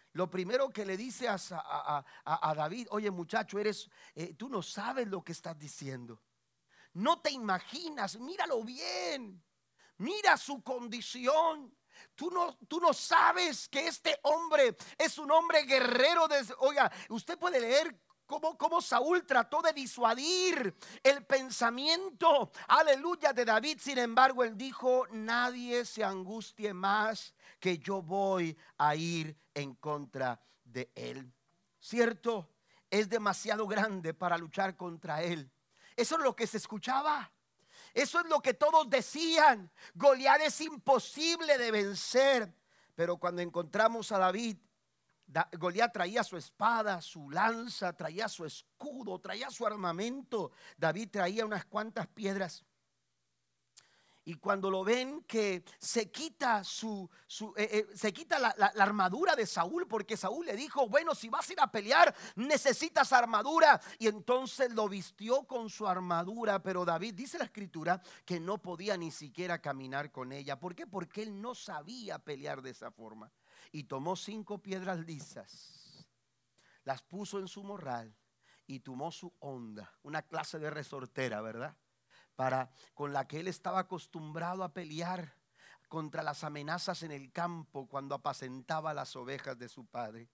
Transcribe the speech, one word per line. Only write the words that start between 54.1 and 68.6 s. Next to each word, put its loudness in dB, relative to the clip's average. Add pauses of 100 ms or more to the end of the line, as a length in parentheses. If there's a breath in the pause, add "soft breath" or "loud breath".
Y -8
cuando 0
lo 0
ven 0
que -2 (160)
se -4
quita -2
su, -8 (200 soft breath)
su, -12
eh, 0
eh, -2
se -2
quita -2
la, 4
la, 0
la 2
armadura 4
de 0
Saúl, -2
porque -4
Saúl -6
le -4
dijo, 0
"Bueno, 2
si -8
vas -4
a -10
ir -4
a 4
pelear, 6 (220 loud breath)
necesitas 2
armadura". 6 (200 loud breath)
Y 2
entonces 0
lo 0
vistió -2
con -8
su -8
armadura, 0
pero -2
David, -2
dice -8
la -2
escritura, -4 (220 loud breath)
que -4
no -4
podía -4